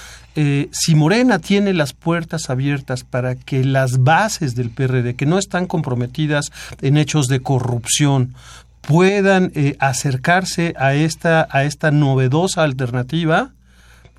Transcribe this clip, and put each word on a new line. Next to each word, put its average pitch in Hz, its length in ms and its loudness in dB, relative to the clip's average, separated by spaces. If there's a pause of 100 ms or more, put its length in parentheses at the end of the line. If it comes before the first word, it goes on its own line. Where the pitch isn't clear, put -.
(360)
Eh, 143 340 0
si - 240 0
Morena 196 460 4
tiene 196 340 0
las 147 180 -2
puertas 170 580 -6
abiertas 135 520 -4
para 127 320 -4
que 131 300 -2
las 131 400 2
bases 160 500 2
del 120 160 -4
P 135 140 -4
R 127 180 0
D, 123 140 -4
que 139 100 -2
no 175 120 2
están 180 280 -4
comprometidas 147 840 -4 (280)
en 143 160 2
hechos 151 300 2
de 131 140 0
corrupción, 127 960 0 (460)
puedan, 190 720 4
eh, 143 260 0
acercarse 165 960 -2
a 135 180 0
esta, 160 560 0
a 139 140 0
esta 147 260 -2
novedosa 147 760 2
alternativa, 139 880 -2 (680)